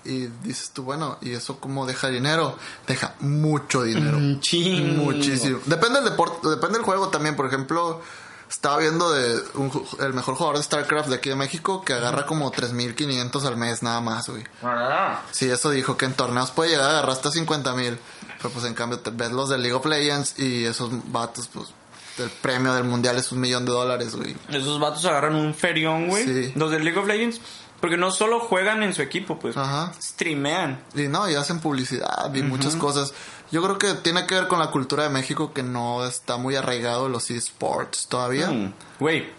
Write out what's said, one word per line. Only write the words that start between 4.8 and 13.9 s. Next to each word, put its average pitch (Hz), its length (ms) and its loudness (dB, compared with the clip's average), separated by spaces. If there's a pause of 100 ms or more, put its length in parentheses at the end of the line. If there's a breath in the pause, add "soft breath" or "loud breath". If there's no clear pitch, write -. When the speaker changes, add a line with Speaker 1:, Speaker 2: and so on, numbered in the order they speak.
Speaker 1:
Muchísimo. 135 640 2
Depende 226 360 4
del 220 100 4
deporte, 165 380 0
depende 170 280 2
del 226 80 0
juego 190 240 2
también. 151 260 0
Por 139 100 0
ejemplo, 160 560 -2 (480 loud breath)
estaba 147 280 0
viendo 160 340 4
de 123 280 2 (140)
un 139 180 -2
ju-, 131 320 -4
el 135 100 -2
mejor 127 220 -2
jugador 147 220 0
de 147 60 0
StarCraft 151 460 0
de 127 60 2
aquí 131 140 -2
de 135 60 0
México, 160 500 -2
que 139 80 0
agarra 123 320 0
como 151 240 0
tres 123 240 -4
mil 120 220 -4
quinientos 135 500 -2
al 123 120 0
mes 117 260 -2
nada 117 180 0